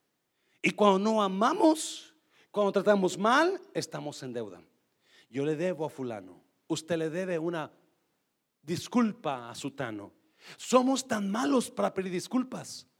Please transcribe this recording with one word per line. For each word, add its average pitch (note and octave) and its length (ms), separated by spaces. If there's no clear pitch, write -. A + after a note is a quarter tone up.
Y - 100
cuando G3 280
no A3 220
amamos, D#4 920
cuando F#3+ 200
tratamos F#3+ 460
mal, C#4+ 420
estamos - 500
en C3 80
deuda. G2+ 300
Yo C3 140
le D#3 120
debo D#3+ 300
a C#3+ 40
fulano, G#2+ 520
usted E3 300
le D#3+ 120
debe F3 300
una E3 320
disculpa D#3 880
a A#2+ 60
sutano. A2+ 580
Somos B3+ 500
tan G3+ 220
malos B3 420
para G3 220
pedir F#3+ 180
disculpas. G3 760